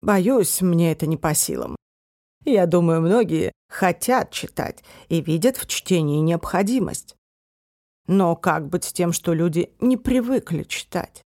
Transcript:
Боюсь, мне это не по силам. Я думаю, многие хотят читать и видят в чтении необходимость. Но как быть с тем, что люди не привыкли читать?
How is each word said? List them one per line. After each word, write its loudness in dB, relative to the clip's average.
Боюсь, 2
мне 2
это -4
не -2
по -2
силам. -4
Я 4
думаю, 2
многие 0
хотят -2
читать -10
и 0
видят 0
в -10
чтении 0
необходимость. -2
Но 4
как -2
быть -4
с -10
тем, 0
что -2
люди -2
не 2
привыкли -2
читать? -10